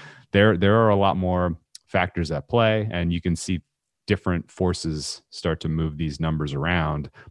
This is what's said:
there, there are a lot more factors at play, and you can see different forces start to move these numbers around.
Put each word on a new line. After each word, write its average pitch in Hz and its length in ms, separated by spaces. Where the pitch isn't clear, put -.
there, 101 240
there 101 200
are 113 140
a 101 60
lot 98 220
more 90 380
factors 90 440
at 73 180
play, 110 420
and 87 220
you 85 80
can 87 160
see 90 240
different 92 440
forces 82 800
start 80 300
to 82 80
move 78 300
these 78 200
numbers 78 360
around. 76 560